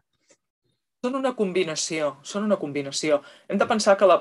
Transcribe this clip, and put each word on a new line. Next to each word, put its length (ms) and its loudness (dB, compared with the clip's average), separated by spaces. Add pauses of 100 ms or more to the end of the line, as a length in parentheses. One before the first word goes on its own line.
(1040)
Són 140 -4
una 180 -2
combinació, 760 -2 (100)
són 220 -6
una 100 2
combinació. 600 -2 (280)
Hem 140 -2
de 80 2
pensar 300 4
que 100 6
la 120 6